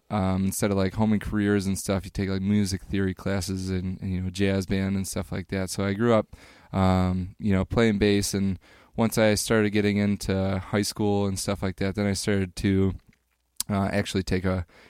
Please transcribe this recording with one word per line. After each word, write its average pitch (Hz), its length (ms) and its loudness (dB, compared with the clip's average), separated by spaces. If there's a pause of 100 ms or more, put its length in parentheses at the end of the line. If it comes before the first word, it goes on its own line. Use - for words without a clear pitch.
um, 95 360 0
instead 101 260 0
of, 98 60 0
like, 95 180 0
home 110 180 2
and 101 80 0
careers 101 460 0
and 95 100 -2
stuff, 95 280 -2
you 98 60 -12
take, 98 180 -2
like, 95 120 -2
music 98 400 0
theory 98 320 -2
classes 95 560 -4
and, 92 320 -4
and, 98 100 -4
you 90 100 -2
know, 92 80 -4
jazz 98 360 0
band 95 300 0
and 95 120 -2
stuff - 240 -6
like 98 180 -6
that. 95 200 -4
So 98 160 -2
I 98 80 0
grew 113 200 4
up, 107 220 2 (380)
um, 92 640 2
you 104 140 0
know, 95 100 2
playing 113 340 2
bass, 101 360 2
and 98 260 -2 (360)
once 113 220 0
I 110 180 6
started 107 340 2
getting 104 280 2
into 95 640 0
high 104 220 -2
school 101 440 0
and 95 140 -4
stuff - 240 -4
like 95 140 -4
that, 95 180 -2
then 104 100 0
I 98 80 2
started 95 440 -2
to, 95 360 2 (760)
uh, 98 220 0
actually 98 320 -2
take 95 220 -2
a, 92 200 0 (240)